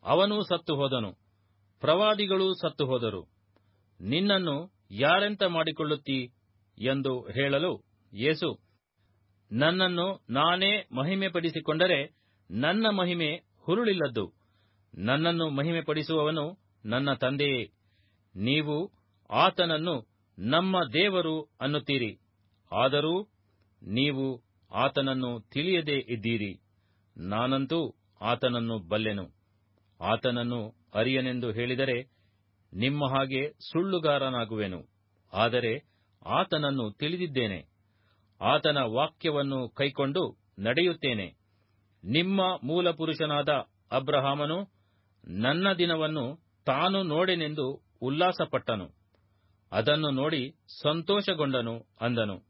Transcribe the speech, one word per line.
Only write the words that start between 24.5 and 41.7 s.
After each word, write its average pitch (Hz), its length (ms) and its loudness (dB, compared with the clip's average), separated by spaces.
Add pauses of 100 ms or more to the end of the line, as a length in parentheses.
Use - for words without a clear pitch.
ಆತನನ್ನು 127 680 0
ತಿಳಿಯದೇ 151 560 -2 (120)
ಇದ್ದೀರಿ. 107 500 -2 (580)
ನಾನಂತೂ 131 760 -2 (260)
ಆತನನ್ನು 117 680 -2
ಬಲ್ಲೆನು. 104 420 -2 (720)
ಆತನನ್ನು 120 720 -2 (180)
ಅರಿಯನೆಂದು 123 580 0
ಹೇಳಿದರೆ 123 520 -2 (720)
ನಿಮ್ಮ 139 320 0
ಹಾಗೆ 135 460 0
ಸುಳ್ಳುಗಾರನಾಗುವೆನು, 131 1300 -2 (500)
ಆದರೆ 117 500 2 (420)
ಆತನನ್ನು 139 640 0
ತಿಳಿದಿದ್ದೇನೆ. 131 760 -4 (760)
ಆತನ 147 360 2
ವಾಕ್ಯವನ್ನು 139 920 0
ಕೈಕೊಂಡು 139 680 -2 (220)
ನಡೆಯುತ್ತೇನೆ. 127 760 0 (680)